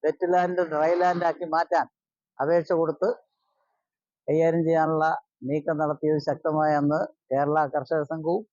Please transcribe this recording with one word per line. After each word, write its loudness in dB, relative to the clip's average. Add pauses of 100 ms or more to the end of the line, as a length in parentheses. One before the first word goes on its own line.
വെറ്റ് -2
ലാൻഡ് 0
ഡ്രൈ 0 (120)
ലാൻഡ് 0
ആക്കി -4
മാറ്റാൻ 0 (560)
അപേക്ഷ 0 (100)
കൊടുത്ത് -2 (1200)
കൈകാര്യം 2
ചെയ്യാനുള്ള 2 (420)
നീക്കം -2
നടത്തിയത് 0
ശക്തമായ 0 (100)
അന്ന് 0 (300)
കേരള 0
കർഷക -2 (100)
സംഘവും -4 (100)